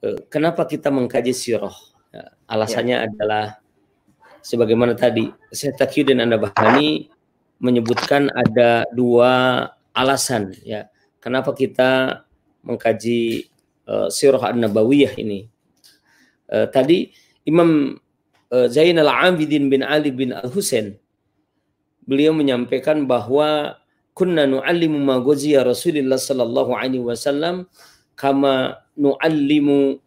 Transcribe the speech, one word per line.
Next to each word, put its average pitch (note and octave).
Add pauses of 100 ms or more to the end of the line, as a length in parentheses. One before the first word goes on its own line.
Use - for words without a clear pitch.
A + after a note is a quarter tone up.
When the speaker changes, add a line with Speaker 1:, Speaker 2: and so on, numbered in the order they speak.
Speaker 1:
eh, G#2 (100)
kenapa E3
kita C#3+
mengkaji B2+
sirah. G#2 (400)
Ya, - (160)
alasannya A2+
Speaker 2:
Ya. A#2+
Speaker 1:
adalah G#2+ (1000)
sebagaimana A#2
tadi A2+ (160)
Syekh -
Taqiyuddin C3+
An-Nabhani A#2 (480)
menyebutkan B2
ada A#2
dua B2 (320)
alasan, B2
ya, G#2+ (260)
kenapa C3
kita C3 (400)
mengkaji, A#2 (380)
eh, G#2+
sirah B2+
An-Nabawiyah A#2
ini. G#2+ (1000)
Eh, A2
tadi D#3+ (320)
Imam, D#3 (560)
eh, B2
Zainal D#3
Abidin D3
bin C3+
Ali D3
bin B2+
Al-Husain, B2 (1120)
beliau C#3+
menyampaikan C#3
bahwa C#3 (340)
kunna F3
nu'allimu D3+
ma C#3
ghaziya C#3
Rasulullah C3
sallallahu B2+
alaihi B2+
wasallam C#3+ (480)
kama C#3 (160)
nu'allimu C#3+